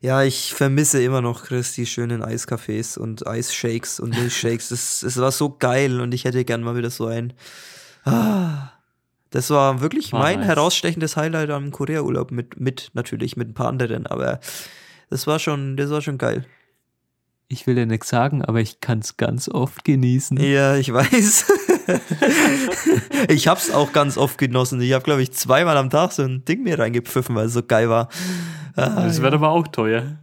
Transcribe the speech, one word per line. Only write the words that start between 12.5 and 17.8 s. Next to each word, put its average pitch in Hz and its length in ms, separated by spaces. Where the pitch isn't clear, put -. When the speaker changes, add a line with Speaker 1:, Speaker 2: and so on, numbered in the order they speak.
Speaker 1:
mit, 131 340
natürlich 120 440
mit 117 100
ein 110 60
paar 120 160
anderen, 120 360
aber 64 360
das 135 160
war 156 140
schon, 139 380
das 143 120
war 151 120
schon 143 160
geil. 123 280
Speaker 2:
Ich - 180
will 127 100
dir 120 100